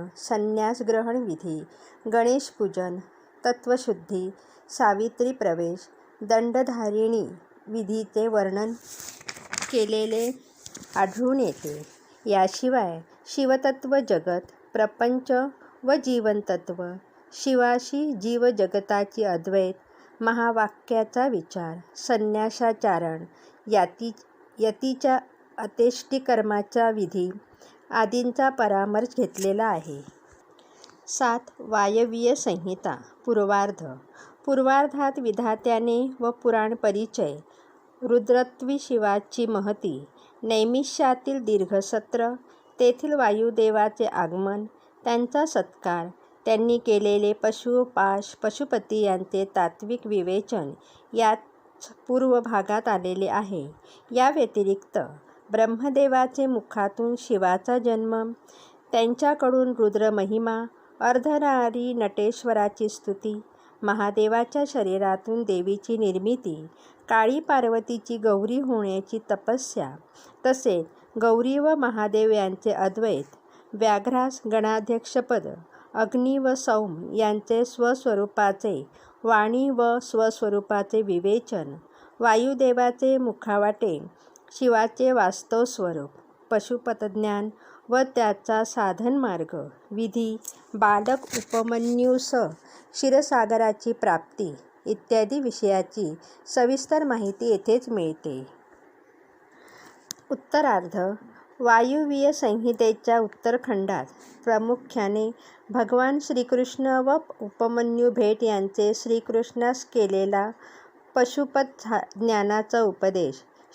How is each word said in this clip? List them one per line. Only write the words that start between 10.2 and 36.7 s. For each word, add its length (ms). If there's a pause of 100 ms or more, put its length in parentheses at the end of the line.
आढळून 440
येते. 460 (400)
याशिवाय 720 (260)
शिवतत्व 680 (120)
जगत, 360 (280)
प्रपंच 600 (520)
व 100
जीवनतत्व, 920 (480)
शिवाशी 800
जीवजगताची 1120
अद्वैत, 500 (460)
महावाक्याचा 1080
विचार, 480 (200)
संन्यासाचारण, 1300 (460)
याती, 420 (460)
यतीच्या 600 (400)
अतेष्टिकर्माचा 1300
विधी 400 (600)
आदींचा 580
परामर्श 680
घेतलेला 500
आहे. 380 (1000)
सात, 340 (180)
वायवीय 760
संहिता. 640 (300)
पूर्वार्ध. 600 (600)
पूर्वार्धात 720
विधात्याने 920 (100)
व 100
पुराण 440